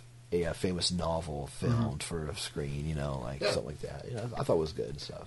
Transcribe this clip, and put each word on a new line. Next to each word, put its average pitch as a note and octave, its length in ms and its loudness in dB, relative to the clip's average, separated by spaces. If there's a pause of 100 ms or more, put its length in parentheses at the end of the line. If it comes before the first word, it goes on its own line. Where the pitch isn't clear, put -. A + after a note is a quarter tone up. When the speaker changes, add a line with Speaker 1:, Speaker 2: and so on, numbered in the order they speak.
(320)
Speaker 1:
a, F2 120 6
a D#2+ 100 0
famous F2+ 360 2
novel E2 560 0 (120)
filmed A2+ 420 4
Speaker 2:
Mm-hmm. E2 240 -2
Speaker 1:
for - 40 -2
a - 80 -4
screen, C#2+ 520 -2
you D#2+ 60 0
know, C#2+ 280 0
like, C#2 200 -4
Speaker 2:
Yeah. - 100 4
Speaker 1:
something - 140 0
like - 160 -6
that. - 260 -6
You A#2 80 -4
know, A#2 200 -2
I - 60 0
thought C3 120 4
it E2+ 60 8
was D#2 120 2
good - 160 -2
and C#2+ 120 -6
stuff. - 260 -10